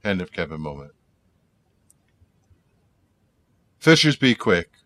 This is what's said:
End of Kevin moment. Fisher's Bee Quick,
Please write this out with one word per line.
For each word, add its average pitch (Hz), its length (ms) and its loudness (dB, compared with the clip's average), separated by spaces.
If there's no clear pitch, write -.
End 95 180 -2
of 87 100 -12
Kevin 78 280 -8
moment. 71 320 -14
Fisher's 156 360 4
Bee 127 220 0
Quick, 87 340 -2